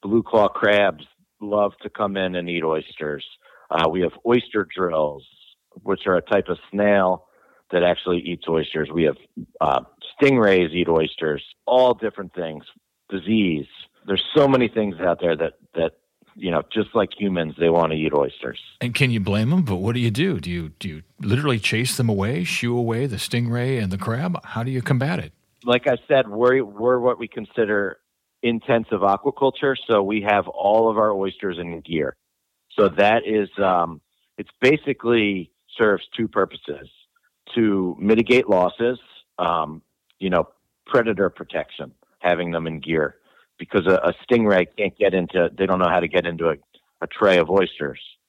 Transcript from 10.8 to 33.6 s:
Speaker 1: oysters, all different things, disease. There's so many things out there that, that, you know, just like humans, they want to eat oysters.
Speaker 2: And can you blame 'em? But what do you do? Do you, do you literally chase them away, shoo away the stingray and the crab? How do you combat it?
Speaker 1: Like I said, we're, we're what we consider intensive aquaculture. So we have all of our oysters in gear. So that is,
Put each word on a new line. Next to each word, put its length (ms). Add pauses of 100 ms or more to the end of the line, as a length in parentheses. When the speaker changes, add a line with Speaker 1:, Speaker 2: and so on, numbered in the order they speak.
Speaker 1:
oysters, 520 (240)
all 280
different 400
things, 300 (440)
disease. 560 (420)
There's 160 (140)
so 100
many 220
things 320
out 200
there 140
that, 200 (200)
that, 180 (440)
you 140
know, 200
just 240
like 220
humans, 420
they 120
want 220
to 60
eat 140
oysters. 480 (220)
Speaker 2:
And 120
can 160
you 100
blame 340
'em? 80
But 140
what 180
do 60
you 100
do? 280
Do 120
you, 180 (120)
do 80
you 140 (180)
literally 380
chase 380
them 140
away, 340
shoo 320
away 300
the 100
stingray 680
and 80
the 80
crab? 460
How 180
do 80
you 120
combat 360
it? 140 (320)
Speaker 1:
Like 220
I 100 (100)
said, 220
we're, 340
we're 380
what 180
we 80
consider 680 (460)
intensive 580
aquaculture. 760 (120)
So 140
we 260
have 180
all 440
of 80
our 140
oysters 460
in 220
gear. 360 (600)
So 120
that 360
is, 220 (140)